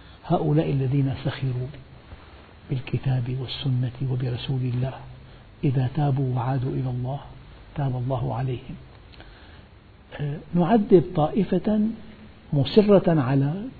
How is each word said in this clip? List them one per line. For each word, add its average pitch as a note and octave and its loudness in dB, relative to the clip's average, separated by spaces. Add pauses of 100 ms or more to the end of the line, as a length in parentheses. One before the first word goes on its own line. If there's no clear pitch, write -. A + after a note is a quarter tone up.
(260)
هؤلاء D#3+ 2
الذين C3+ 0 (120)
سخروا B2+ -4 (1000)
بالكتاب B2+ -2
والسنة B2+ -2
وبرسول B2+ -2
الله B2+ -2 (720)
إذا C3 2
تابوا C#3 0
وعادوا B2+ -2
إلى C3 -2
الله B2 -6 (560)
تاب C3+ -2
الله B2+ -2
عليهم. B2+ -4 (1400)
آه، D3 -6 (160)
نعذب F3+ 6 (120)
طائفة F#3 2 (720)
مصرة F3 6
على C#3 0 (160)